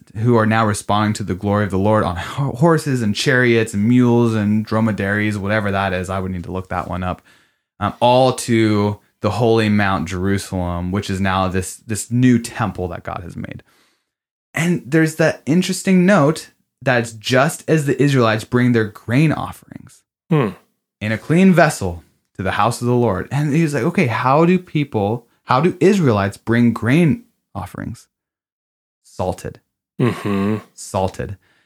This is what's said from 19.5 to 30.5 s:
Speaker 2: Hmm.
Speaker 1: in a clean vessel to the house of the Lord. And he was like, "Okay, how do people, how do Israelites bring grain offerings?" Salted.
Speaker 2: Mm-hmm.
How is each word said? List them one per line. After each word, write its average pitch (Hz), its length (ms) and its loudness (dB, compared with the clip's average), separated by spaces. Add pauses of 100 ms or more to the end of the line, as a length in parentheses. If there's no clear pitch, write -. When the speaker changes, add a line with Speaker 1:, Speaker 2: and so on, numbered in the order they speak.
Speaker 2:
Hmm. 139 200 2 (500)
Speaker 1:
in 107 120 -4
a 107 60 -2
clean 185 360 4
vessel 123 500 0 (320)
to 101 80 -8
the 92 80 -2
house 113 300 0
of 120 60 -2
the 123 80 2
Lord. 104 360 0
And 143 240 -2
he 165 80 2
was 147 100 -2
like, 120 100 -2
"Okay, 175 240 0
how 127 380 2
do 180 140 4
people, 120 680 -4 (160)
how 127 180 0
do 175 180 0
Israelites 131 580 2
bring 117 360 2
grain 143 500 0 (320)
offerings?" - 520 -12 (960)
Salted. - 560 -8 (400)
Speaker 2:
Mm-hmm. 104 580 -2 (160)